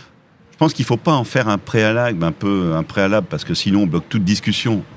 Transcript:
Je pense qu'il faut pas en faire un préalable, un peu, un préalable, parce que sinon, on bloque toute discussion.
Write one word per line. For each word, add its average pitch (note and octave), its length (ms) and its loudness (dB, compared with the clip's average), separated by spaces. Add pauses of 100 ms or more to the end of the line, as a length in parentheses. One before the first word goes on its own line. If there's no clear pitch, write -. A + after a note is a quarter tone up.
(520)
Je - 140 -2
pense D3+ 80 0
qu'il A#2+ 100 -2
faut A#2 140 0
pas D#3+ 160 0
en B2 100 0
faire A#2+ 240 -2
un G#2 80 2
préalable, A2 680 0
un E2 100 2
peu, F#2 440 0
un D#2+ 60 0
préalable, G2 480 0
parce D#2 140 -4
que E2+ 100 -4
sinon, G2+ 300 2
on - 20 2
bloque E2 240 -2
toute G#2+ 140 0
discussion. G#2 580 0 (140)